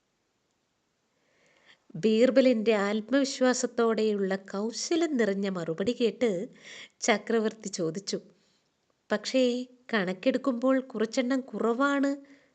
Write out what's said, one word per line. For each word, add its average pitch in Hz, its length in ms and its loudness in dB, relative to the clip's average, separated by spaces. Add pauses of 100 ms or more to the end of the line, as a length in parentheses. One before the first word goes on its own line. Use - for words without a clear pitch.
(2000)
ബീർബലിൻ്റെ 226 760 4
ആത്മവിശ്വാസത്തോടെയുള്ള 220 1600 0
കൗശലം 254 800 -2
നിറഞ്ഞ 196 320 0
മറുപടി 180 440 -2
കേട്ട് 220 560 0 (520)
ചക്രവർത്തി 220 680 0
ചോദിച്ചു, 180 520 -6 (920)
"പക്ഷേ 247 540 0 (280)
കണക്കെടുക്കുമ്പോൾ 247 840 0
കുറച്ചെണ്ണം 247 600 -2
കുറവാണ് 269 760 0 (380)